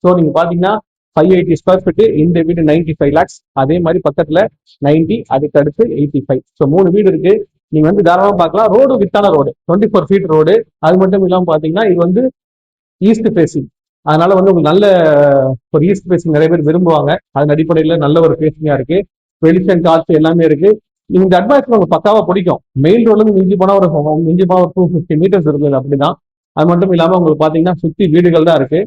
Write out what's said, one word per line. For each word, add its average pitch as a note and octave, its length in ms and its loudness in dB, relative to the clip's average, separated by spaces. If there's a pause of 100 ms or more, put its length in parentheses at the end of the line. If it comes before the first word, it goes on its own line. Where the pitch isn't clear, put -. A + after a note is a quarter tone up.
So, F3+ 180 2
நீங்க D3+ 180 0
பாத்தீங்கன்னா, F3 360 -2 (400)
ஃபைவ் F3 220 2
எயிட்டி E3+ 240 -2
ஸ்கொயர் F#3+ 240 0
ஃபீட், F#3+ 400 0
இந்த E3+ 240 0
வீடு E3+ 140 -4
நைன்டி D#3 360 0
ஃபைவ் D3 200 0
லேக்ஸ், - 200 -4 (140)
அதே C#3 260 -2
மாதிரி E3+ 300 -2
பக்கத்துல E3 380 -2 (380)
நைன்டி, E3 420 0
அதுக்கு D3 340 -2
அடுத்து D3 260 -2
எயிட்டி C#3+ 420 -4
ஃபைவ். C3+ 140 -4 (160)
So, C#3+ 100 0
மூணு F3 220 2
வீடு G3 180 0
இருக்கு. F3+ 400 -2 (200)
நீங்க D#3 220 0
வந்து G3+ 120 0
தாராளமா F#3 340 2
பார்க்கலாம். F3+ 400 0
ரோடு C4 280 2
வித்தான G3+ 320 0
ரோடு, C#3+ 180 -2 (140)
ட்வென்டி G#3 240 0
ஃபோர் F3+ 160 0
ஃபீட் G3 180 0
ரோடு. D#3+ 400 2 (120)
அது E3+ 200 0
மட்டும் F#3+ 240 0
இல்லாம F3+ 340 0
பாத்தீங்கன்னா, E3 300 -2
இது F3+ 100 2
வந்து F#3 340 0 (680)
ஈஸ்ட் A3 300 0
ஃபேசிங். D3+ 400 -2 (420)
அதனால E3+ 240 2
வந்து F#3+ 180 2
உங்களுக்கு D#3 200 0
நல்ல G3+ 120 2 (880)
ஒரு D#3 160 0
ஈஸ்ட் F#3+ 220 -2
ஃபேசிங் E3+ 260 -2
நிறைய D#3 160 2
பேர் E3+ 180 0
விரும்புவாங்க. D#3+ 480 0 (200)
அதன் D3 200 0
அடிப்படையில D#3+ 400 0
நல்ல D3+ 240 0
ஒரு E3 200 2
ஃபேசிங்கா D3+ 380 -2
இருக்கு. E3+ 280 -4 (320)
வெளிச்சம், F3 480 0
காத்து E3 280 0
எல்லாமே E3 300 2
இருக்கு. E3+ 360 0 (260)
இந்த F3+ 340 2
அட்மாஸ்பியர் C4+ 280 0
உங்களுக்கு F3 280 0
பக்காவா G#3 320 0
பிடிக்கும். F3 320 -2 (240)
மெயின் G#3+ 240 2
ரோட்ல G#3+ 60 4
இருந்து G#3+ 180 2
மிஞ்சி F#3+ 240 0
போனா F#3+ 220 0
ஒரு, F#3 100 2 (300)
மிஞ்சி E3+ 280 0
போனா F#3 140 0
ஒரு F3 140 0
டூ F#3 180 0
ஃபிஃப்டி D#3+ 280 -4
மீட்டர்ஸ் F3+ 320 0
இருந்தது C#3 260 0
அப்படிதான். C#3+ 360 -2 (380)
அது D#3 180 0
மட்டும் F3+ 200 0
இல்லாம F3 280 0
உங்களுக்கு D#3 280 0
பாத்தீங்கன்னா E3 280 0
சுத்தி E3+ 400 -4
வீடுகள் E3+ 360 2
தான் D#3+ 100 2
இருக்கு. D3 260 -2